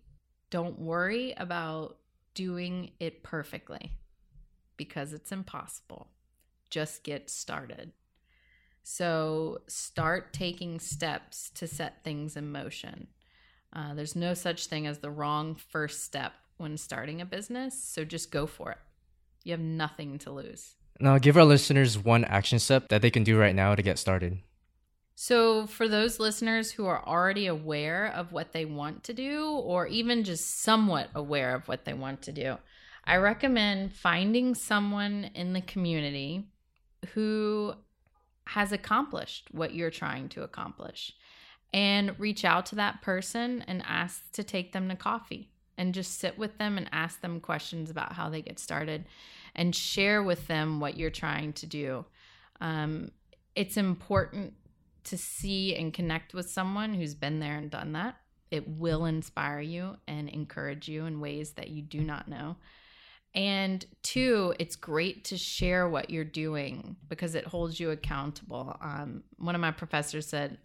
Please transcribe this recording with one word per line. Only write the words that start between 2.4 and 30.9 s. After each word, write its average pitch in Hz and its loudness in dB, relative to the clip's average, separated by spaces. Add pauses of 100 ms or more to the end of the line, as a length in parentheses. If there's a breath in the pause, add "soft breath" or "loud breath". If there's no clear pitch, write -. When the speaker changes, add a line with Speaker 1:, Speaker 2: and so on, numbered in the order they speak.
Speaker 1:
it 165 -6
perfectly - -10 (840)
because 147 -8
it's 151 -14
impossible. - -12 (600)
Just 151 -6
get 143 -10
started. - -10 (920)
So 160 0
start - -2
taking 175 -6
steps - -6
to 170 -8
set - -8
things 151 -6
in 147 -8
motion. - -10 (680)
Uh, 147 -8
there's 151 -8
no 175 0
such 175 -4
thing 151 -4
as 147 -6
the 147 -8
wrong 151 -2
first - -6
step - -6 (240)
when 156 -6
starting 151 -8
a 175 -8
business, 240 -8
so - -6
just 160 -6
go 147 0
for - -10
it. - -10 (680)
You 170 -6
have 165 -2
nothing 156 -4
to 143 -12
lose. - -14 (240)
Speaker 2:
Now, 139 8
give 143 10
our 170 12
listeners 139 8
one 113 8
action 104 4
step 131 4
that 107 6
they 117 8
can 117 6
do 110 8
right 101 8
now 95 8
to 101 2
get 92 2
started. 92 2 (760)
Speaker 1:
So 226 4
for 226 0
those 214 4
listeners 220 2
who 208 -4
are 175 2
already 190 4
aware 156 0
of 175 -6
what 165 -6
they 165 -2
want 147 -6
to 240 -8
do, 285 -4
or 180 0
even 226 2
just - -4
somewhat 214 4